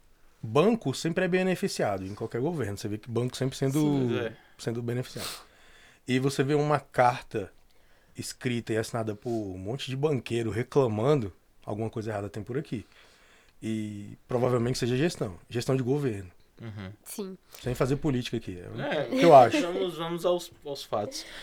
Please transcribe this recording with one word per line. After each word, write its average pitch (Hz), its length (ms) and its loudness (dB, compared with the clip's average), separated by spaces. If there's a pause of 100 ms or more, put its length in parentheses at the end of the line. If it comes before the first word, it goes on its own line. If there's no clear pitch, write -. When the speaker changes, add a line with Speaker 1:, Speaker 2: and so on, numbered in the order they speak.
(400)
Speaker 1:
banco 143 540 2
sempre 170 300 -2
é 185 40 2
beneficiado 175 760 0
em 98 100 -8
qualquer 113 260 -6
governo. 127 360 -2
Você - 100 -8
vê 107 120 -6
que - 120 -14
banco 120 260 -2
sempre 131 200 -2
sendo, 135 240 0
Speaker 2:
Sim, 135 380 2
é. 113 140 -4 (260)
Speaker 1:
sendo 120 240 -4
beneficiado. 120 440 -6 (800)
E 127 140 2
você 135 240 2
vê 139 100 2
uma 147 240 4
carta 123 720 0 (640)
escrita 117 560 -4
e 110 40 0
assinada 110 400 -2
por 120 140 -8
um 101 280 -4
monte 110 320 -6
de 131 60 -4
banqueiro 117 540 0
reclamando, 117 840 2 (320)
alguma 110 260 -4
coisa 113 200 -6
errada 101 180 -4
tem 104 140 -10
por 120 140 -6
aqui. 139 300 -6 (760)
E 107 560 -6 (120)
provavelmente 123 500 2
seja 123 180 0
gestão. 131 400 -2 (120)
Gestão 123 260 -2
de 131 80 0
governo. 117 480 -2 (300)
Speaker 2:
Uhum. 104 320 -12 (100)
Speaker 3:
Sim. 190 360 -12 (220)
Speaker 1:
Sem 123 140 -4
fazer 139 220 0
política 127 400 -2
aqui. 92 220 -8
É 92 100 -14
o 104 120 -10
Speaker 2:
É, 277 260 -4
Speaker 1:
que 262 160 0
eu 170 120 12
acho. 131 260 10
Speaker 2:
vamos, 185 360 -2
vamos 170 280 -4
aos, 180 280 0 (120)
aos 143 200 -10
fatos. - 400 -4 (180)